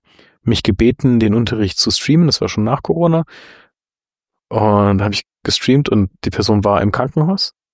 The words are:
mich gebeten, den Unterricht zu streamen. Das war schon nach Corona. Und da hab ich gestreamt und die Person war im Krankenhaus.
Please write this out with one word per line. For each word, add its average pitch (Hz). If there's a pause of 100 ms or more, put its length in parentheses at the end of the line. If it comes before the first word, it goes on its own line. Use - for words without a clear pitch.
(420)
mich 117
gebeten, 117
den 107
Unterricht 110
zu -
streamen. 160
Das 131
war 98
schon 107
nach 120
Corona. 165 (1200)
Und 104
da 101
hab 104
ich - (180)
gestreamt -
und 104 (140)
die 101
Person 104
war 101
im 104
Krankenhaus. 156 (200)